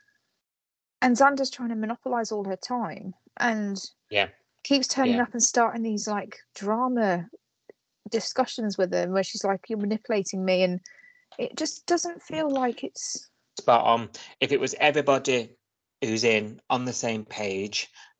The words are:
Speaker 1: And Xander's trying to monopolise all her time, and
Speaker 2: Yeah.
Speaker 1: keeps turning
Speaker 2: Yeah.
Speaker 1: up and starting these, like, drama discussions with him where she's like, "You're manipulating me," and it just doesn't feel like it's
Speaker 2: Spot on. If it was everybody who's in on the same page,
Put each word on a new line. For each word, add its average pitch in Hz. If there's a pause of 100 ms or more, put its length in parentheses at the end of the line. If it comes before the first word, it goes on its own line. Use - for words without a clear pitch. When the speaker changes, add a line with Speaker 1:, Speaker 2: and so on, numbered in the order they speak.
(1000)
Speaker 1:
And 247
Xander's 277
trying 240
to 233
monopolise 226
all 208
her 190
time, 190 (240)
and 208 (280)
Speaker 2:
Yeah. 98 (340)
Speaker 1:
keeps 277
turning 247
Speaker 2:
Yeah. 240
Speaker 1:
up 240
and 233
starting 226
these, 214
like, 208 (160)
drama 214 (840)
discussions 226
with 180
him 180
where 190
she's -
like, 196
"You're 220
manipulating 202
me," 185
and 180 (580)
it -
just -
doesn't 339
feel 311
like 254
it's - (280)
Speaker 2:
Spot 117
on. 117 (300)
If 135
it 131
was 131
everybody 135 (460)
who's 113
in 110
on 123
the 123
same 113
page, 101 (320)